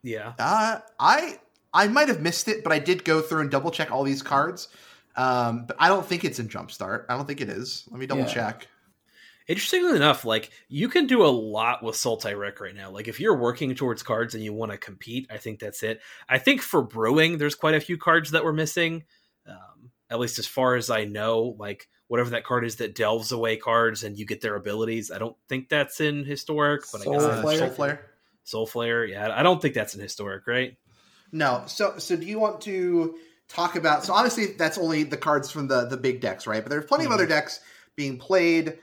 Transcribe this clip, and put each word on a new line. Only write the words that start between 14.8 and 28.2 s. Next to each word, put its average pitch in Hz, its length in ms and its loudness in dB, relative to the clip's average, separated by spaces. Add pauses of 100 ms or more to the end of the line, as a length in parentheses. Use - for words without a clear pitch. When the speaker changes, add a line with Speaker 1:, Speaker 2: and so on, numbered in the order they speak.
Speaker 1:
I 110 80 -12
think 107 220 -10
that's - 240 -10
it. 110 160 -6 (280)
I 131 100 4
think 269 220 4
for 151 220 2
Brewing, 143 560 2
there's 147 160 0
quite 156 220 2
a 147 40 2
few 170 160 -6
cards 160 360 2
that 160 120 2
we're 160 80 2
missing. 160 520 -2 (440)
Um, 98 440 -20 (180)
at 117 80 -2
least 120 220 -2
as - 80 -6
far 127 260 2
as 120 160 -2
I 110 140 2
know, 113 540 0
like, 104 300 -10 (200)
whatever 120 220 0
that 117 140 -4
card 123 200 0
is 110 120 -6
that 107 200 -6
delves 113 360 0
away 113 240 0
cards 113 460 2
and 104 160 -8
you 104 80 -10
get 104 140 -6
their 104 160 -4
abilities, 107 560 -4
I 95 60 -10
don't 113 180 -6 (120)
think 131 200 -6
that's 147 320 0
in 147 240 0
Historic, 147 580 0 (100)
but 143 100 -10
I - 20 -12
guess 147 180 2
Speaker 3:
Soul 151 80 4
Speaker 1:
that's - 120 -2
Speaker 3:
Flare? 156 160 2
Speaker 2:
Soul 165 120 0
Flare. 143 400 -4 (320)